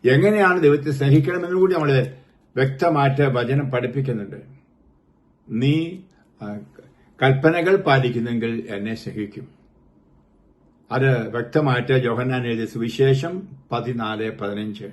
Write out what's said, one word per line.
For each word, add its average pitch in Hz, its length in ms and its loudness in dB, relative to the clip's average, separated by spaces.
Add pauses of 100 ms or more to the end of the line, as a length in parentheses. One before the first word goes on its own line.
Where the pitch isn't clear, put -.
എങ്ങനെയാണ് 180 540 4
ദൈവത്തെ 147 300 4
സ്നേഹിക്കണമെന്ന് 165 640 2
കൂടി 185 160 4
നമ്മൾ 139 340 2 (480)
വ്യക്തമായിട്ട് 139 640 2
വചനം 135 500 0
പഠിപ്പിക്കുന്നുണ്ട്. 123 640 -4 (1120)
"നീ, 147 420 0 (500)
ആ, 104 160 -12 (680)
കൽപ്പനകൾ 160 520 2
പാലിക്കുന്നെങ്കിൽ 117 960 0
എന്നെ 104 260 -6
സ്നേഹിക്കും." 107 680 -12 (1300)
അത് 131 380 2
വ്യക്തമായിട്ട് 127 760 0
യോഹന്നാൻ 123 420 -2
എഴുതിയ 113 180 -2
സുവിശേഷം 135 760 0 (300)
പതിനാല് 110 600 -6 (100)
പതിനഞ്ച്. 104 520 -8